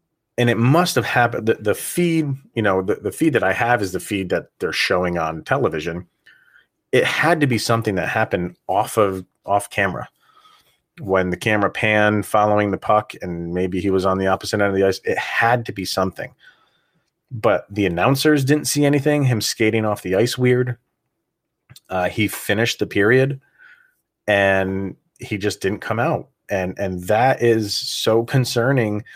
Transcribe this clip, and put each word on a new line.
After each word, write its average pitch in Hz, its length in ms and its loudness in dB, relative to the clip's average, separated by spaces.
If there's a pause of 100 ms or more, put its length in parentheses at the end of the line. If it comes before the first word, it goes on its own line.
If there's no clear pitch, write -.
(380)
And 120 100 2
it 110 80 2
must 147 380 2
have 113 100 0
happened. 120 420 0
The, 110 80 4
the 104 200 -2
feed, 165 520 -2 (280)
you 113 80 0
know, 95 200 2
the, 95 140 -2
the 98 140 -6
feed 156 220 0
that 110 100 2
I 95 100 2
have 120 300 0
is 92 80 -4
the 90 80 -6
feed 95 300 -4
that 90 220 -2 (100)
they're 82 120 -2
showing 90 460 -2
on 80 240 -4
television. 85 640 -4 (840)
It 127 120 4
had 160 360 0
to 143 80 2
be 117 100 0
something 110 380 0
that 82 120 -2
happened 92 480 -2 (120)
off 101 280 -2
of, 95 280 0 (200)
off 101 260 0
camera. - 380 -2 (920)
When 95 300 0
the 90 60 -2
camera 107 340 0
panned 107 560 2
following 104 440 2
the 92 80 -2
puck - 420 0
and 85 320 -8
maybe 90 280 -2
he 98 100 -2
was 95 160 2
on 95 120 0
the 95 100 0
opposite 95 320 -2
end 101 100 2
of 98 60 -2
the 98 100 4
ice, 95 160 0
it 98 160 -2
had 117 480 0
to - 60 -8
be 98 120 -8
something. - 480 -4 (1000)
But 107 360 0
the 98 180 0
announcers 135 580 2
didn't 139 240 0
see 147 160 0
anything, 143 400 2
him 123 160 2
skating 110 440 0
off 104 180 -2
the 92 120 -2
ice 117 240 0
weird. 123 380 0 (1120)
Uh, 90 200 -2
he 104 200 -2
finished 110 500 -2
the 104 80 -2
period 131 540 2 (880)
and 98 680 0 (260)
he - 180 -8
just 98 220 -4
didn't 98 200 -2
come 110 180 -4
out. 131 300 -2 (200)
And, 95 300 -2
and 92 260 -6
that 117 380 2
is 113 340 2
so - 480 0
concerning 117 800 0 (120)